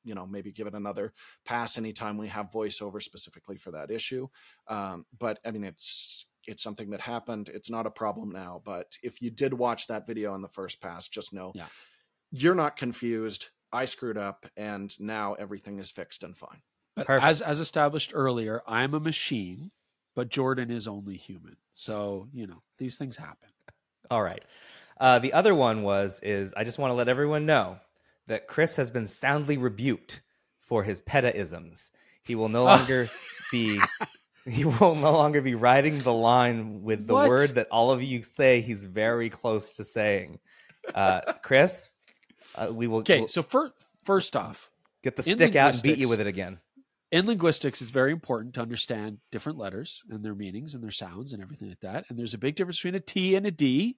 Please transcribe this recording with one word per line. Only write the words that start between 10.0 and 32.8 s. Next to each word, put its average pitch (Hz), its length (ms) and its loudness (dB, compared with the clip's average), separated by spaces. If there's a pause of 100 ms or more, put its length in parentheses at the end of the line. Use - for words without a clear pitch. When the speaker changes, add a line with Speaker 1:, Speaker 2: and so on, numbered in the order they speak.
Speaker 1:
video 104 260 -6
in 95 80 -10
the 98 60 -14
first 95 340 -12
pass, 85 280 -12
just - 240 -12
know 92 220 -12
Speaker 2:
Yeah. 85 100 -14 (680)
Speaker 1:
you're 160 240 4
not 151 220 0
confused. 113 720 -6 (240)
I 123 100 -2
screwed 120 340 -6
up, 98 280 -8 (100)
and 101 420 -10
now 104 360 -6
everything 101 460 -12
is 95 120 -12
fixed - 320 -14
and 87 140 -18
fine. - 240 -20 (340)
Speaker 2:
But - 120 -6
Speaker 3:
Perfect. 135 180 4
Speaker 2:
as, 156 160 4
as 151 180 -4
established 151 540 -2
earlier, 120 520 -2
I'm 127 280 0
a 156 80 -2
machine, 131 680 -6 (440)
but 123 140 -4
Jordan 127 420 -2
is 113 160 -6
only 101 300 -10
human. 87 400 -20 (160)
So, 104 600 -6
you 117 140 -10
know, 87 160 -20 (140)
these 127 180 -8
things 131 220 -10
happen. - 320 -20 (600)
Speaker 3:
All 113 140 2
right. 87 200 -6 (560)
Uh, 127 200 8
the 131 140 0
other 190 200 6
one 113 300 4
was, 98 400 0
is 98 320 -2
I 107 80 -2
just 117 160 -6
wanna 127 160 0
let 120 140 2
everyone 147 360 2
know 101 320 4 (500)
that 110 200 -4
Chris - 300 0
has 127 120 0
been 117 160 -4
soundly 143 520 0
rebuked 120 640 -2 (380)
for 110 240 -2
his 98 180 -4
peta-isms. 87 920 -2 (320)
He 120 120 -8
will 110 140 0
no 120 140 4
Speaker 2:
<laughs> 127 80 8
Speaker 3:
longer 127 400 6 (400)